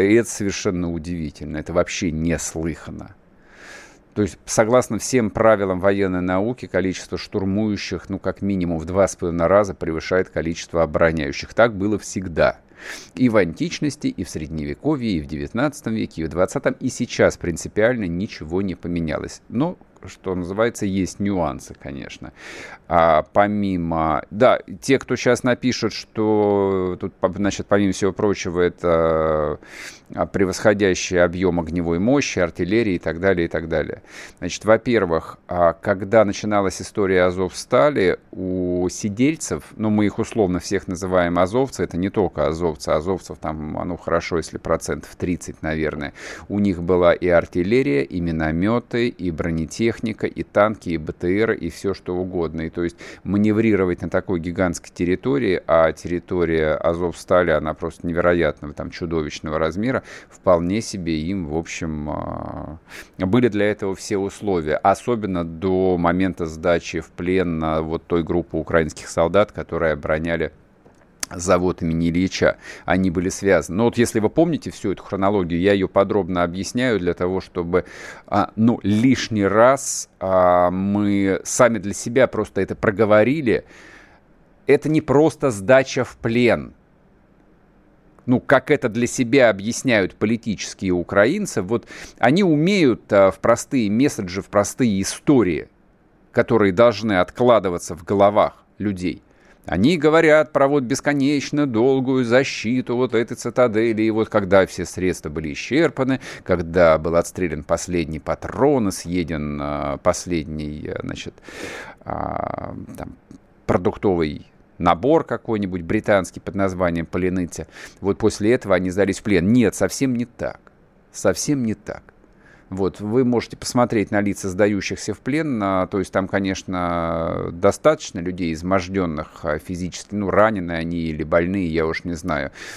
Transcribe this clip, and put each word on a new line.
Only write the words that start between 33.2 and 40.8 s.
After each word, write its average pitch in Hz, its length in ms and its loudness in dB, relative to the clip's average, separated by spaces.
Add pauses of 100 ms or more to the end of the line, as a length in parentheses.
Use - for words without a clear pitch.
и 82 40 -2
так 82 180 -6
далее. 78 360 -4 (340)
Значит, - 280 -8
во-первых, 104 800 0
а, 87 260 4
когда 104 520 2
начиналась 101 540 -2
история 92 440 2
Азовстали, 95 960 0 (120)
у 90 600 -2
сидельцев, 110 720 -2 (140)
ну, 107 120 0
мы 107 160 4
их 98 140 -2
условно 95 400 0
всех - 280 -4